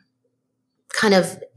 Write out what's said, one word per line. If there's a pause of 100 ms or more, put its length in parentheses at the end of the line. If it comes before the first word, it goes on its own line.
(920)
kind
of (160)